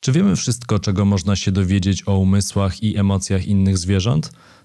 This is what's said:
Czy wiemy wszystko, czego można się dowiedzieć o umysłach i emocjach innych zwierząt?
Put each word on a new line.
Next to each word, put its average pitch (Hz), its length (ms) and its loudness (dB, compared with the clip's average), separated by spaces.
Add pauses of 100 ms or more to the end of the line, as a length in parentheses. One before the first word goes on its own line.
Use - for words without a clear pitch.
Czy - 120 -2
wiemy 185 240 2
wszystko, - 420 -2
czego 98 260 0
można 98 320 2
się 98 160 -2
dowiedzieć 95 560 0
o 98 100 2
umysłach 98 640 0
i 104 140 -2
emocjach 98 500 0
innych 98 320 2
zwierząt? 98 540 0 (320)